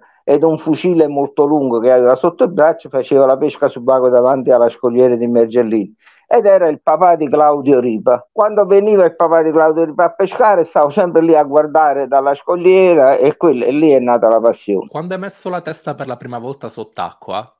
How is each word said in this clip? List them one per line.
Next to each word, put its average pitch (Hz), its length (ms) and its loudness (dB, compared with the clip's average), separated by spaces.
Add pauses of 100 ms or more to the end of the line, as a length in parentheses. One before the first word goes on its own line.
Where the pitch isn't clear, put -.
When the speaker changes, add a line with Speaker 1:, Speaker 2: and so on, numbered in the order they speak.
(220)
Speaker 1:
ed 143 200 0
un 160 160 0
fucile 160 500 0
molto 143 380 -2
lungo 139 320 -2
che 117 120 0
aveva 127 240 4
sotto 170 300 -2
il 208 80 0
braccio, 160 380 -2
faceva 135 340 0
la 131 140 2
pesca 139 300 -4
subacquea 127 420 0
davanti 127 400 0
alla 120 180 4
scogliera 123 480 0
di 117 120 -4
Mergellina. 113 680 -2 (340)
Ed 226 160 0
era 190 220 2
il 151 160 -4
papà 170 320 2
di 156 140 -4
Claudio 147 500 2
Ripa. 123 540 -2
Quando 208 340 0
veniva 196 380 2
il 165 100 0
papà 165 280 0
di 156 100 -2
Claudio 160 320 2
Ripa 160 220 -2
a 170 40 0
pescare, 196 540 0
stavo 151 260 0
sempre 165 320 0
lì 165 140 2
a 151 80 2
guardare 143 640 0
dalla 139 260 0
scogliera 175 800 2
e 147 220 0
quel-, 139 260 -2
e 117 80 -2
lì 151 200 2
è 135 100 2
nata 120 280 0
la 113 120 2
passione. 110 500 -2
Speaker 2:
Quando 175 240 -10
hai 185 60 -8
messo 190 300 -14
la 180 100 -8
testa 160 340 -12
per 131 140 -14
la 131 80 -10
prima 123 240 -14
volta 123 280 -14
sott'acqua, 104 920 -12